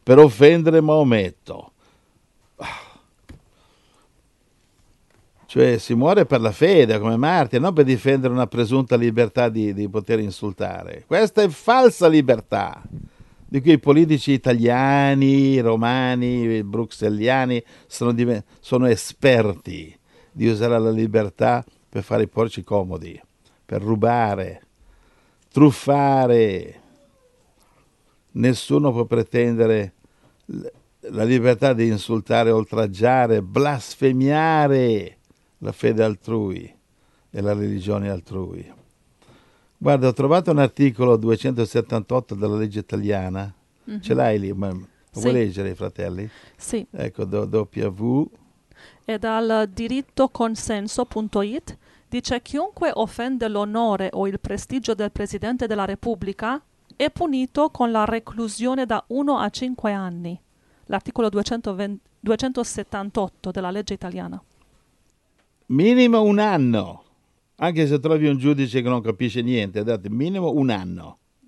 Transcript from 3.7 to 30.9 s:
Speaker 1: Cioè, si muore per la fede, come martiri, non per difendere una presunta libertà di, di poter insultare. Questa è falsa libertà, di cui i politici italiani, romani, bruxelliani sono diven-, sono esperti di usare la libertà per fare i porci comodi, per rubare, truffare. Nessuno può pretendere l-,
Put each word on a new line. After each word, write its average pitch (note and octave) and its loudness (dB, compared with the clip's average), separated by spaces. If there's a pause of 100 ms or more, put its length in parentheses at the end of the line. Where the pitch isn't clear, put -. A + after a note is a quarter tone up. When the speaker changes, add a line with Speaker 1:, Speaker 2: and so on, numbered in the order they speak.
Speaker 1:
Cioè, B2+ 2
si - -6
muore D#3 4
per B2+ 0
la A2 0
fede, C#3 4
come A2 0
martiri, D3 0
non F#3 0
per D3+ 4
difendere C3 0
una B2+ 0
presunta A#2+ 0
libertà A#2 2
di, G#2+ -2
di G2+ -4
poter G#2+ -2
insultare. F#2 -8
Questa G#3 2
è G3+ 2
falsa A3+ 2
libertà, A#2+ 0 (640)
di C#3 -4
cui D#3+ 6
i D3 8
politici D3 4
italiani, C3+ 2
romani, A#2+ 0
bruxelliani A2+ -2 (220)
sono A#2+ -2
diven-, A#2 -2 (160)
sono B2+ 0
esperti G2+ 0 (360)
di - -2
usare A#2 2
la A2+ 2
libertà A2+ 0 (240)
per G#2+ -8
fare A2 0
i G2+ -2
porci A2 -4
comodi, F2+ -6 (420)
per G2+ -6
rubare, G#2+ 0 (880)
truffare. C3 2 (1500)
Nessuno C3 0
può A#2 -2
pretendere A2+ 0 (520)
l-, - -12 (460)